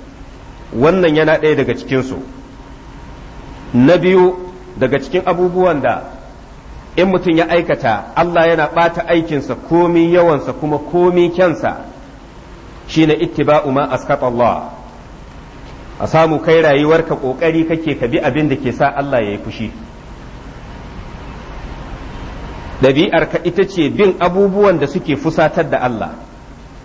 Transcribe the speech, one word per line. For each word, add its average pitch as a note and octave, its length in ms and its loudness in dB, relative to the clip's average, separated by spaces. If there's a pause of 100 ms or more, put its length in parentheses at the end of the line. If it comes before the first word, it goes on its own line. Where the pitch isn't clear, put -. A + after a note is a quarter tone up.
(760)
wannan D#3+ 400 4
yana D#3 240 4
ɗaya D3+ 180 4
daga C3 180 0
cikinsu. - 420 -4 (1600)
Na C#3 240 6
biyu, F#3 360 6 (440)
daga B2+ 200 2
cikin F3+ 280 -2
abubuwan F3+ 540 2
da A2+ 220 0 (920)
in F3 100 4
mutum F3+ 300 2
ya E3 120 2
aikata, C3+ 560 0 (120)
Allah E3+ 320 4
yana E3 260 2
ɓata E3+ 320 0
aikinsa D#3+ 480 0
komi E3+ 580 2
yawansa D#3+ 400 2
kuma D3+ 260 -4
komi F3 520 2
kyansa, D#3+ 540 0 (1040)
shine D#3+ 260 4
ittiba'u D3 560 2
ma C#3 220 0
askata C#3 340 -2
Allah. A#2 440 0 (1300)
A G#2 80 -2
samu D#3+ 320 4
kai E3 220 4
rayuwarka D#3 520 4
ƙoƙari D#3+ 540 0
kake D#3 320 -2
ka B2+ 80 0
bi D3 100 0
abin D3+ 300 0
da - 80 0
ke B2 160 -4
sa D3 240 2
Allah C3+ 260 0
ya G2+ 80 -2
yi G#2 80 -4
fushi. A2 320 -8 (3000)
Ɗabi'arka D#3 640 2
ita F3+ 220 0
ce D#3+ 220 0
bin F#3 320 2
abubuwan F#3+ 580 4
da C#3 80 0
suke D3+ 300 -2
fusatar D#3 540 0
da - 80 0
Allah. G#2+ 320 -4 (760)